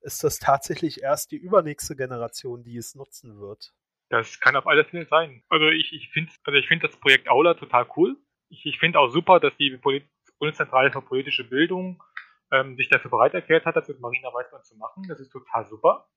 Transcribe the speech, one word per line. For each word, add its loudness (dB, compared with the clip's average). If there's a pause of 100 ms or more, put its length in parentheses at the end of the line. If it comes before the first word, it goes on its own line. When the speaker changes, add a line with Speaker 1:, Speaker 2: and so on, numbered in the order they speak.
Speaker 1:
ist -12
das -2
tatsächlich -2
erst -4
die -12
übernächste -2
Generation, -10
die -16
es -14
nutzen -20
wird. -16 (360)
Speaker 2:
Das -4
kann 2
auf -2
alle 4
Fälle -12
sein. -2
Also 2
ich, 0
ich -18
find, -6 (120)
also 0
ich 0
find 0
das -6
Projekt 2
Aula 4
total 0 (120)
cool. 2 (320)
Ich, -20
ich -8
find 2
auch 6
super, 4
dass 0
die 0
Polit-, -2 (300)
Bundeszentrale 0
für -8
politische -4
Bildung, -4 (500)
ähm, 0
sich -2
dafür 2
bereit 4
erklärt 0
hat, -2
das -2
mit -12
Marina -10
Weißband -12
zu -20
machen. -16
Das -14
ist -20
total -8
super. -2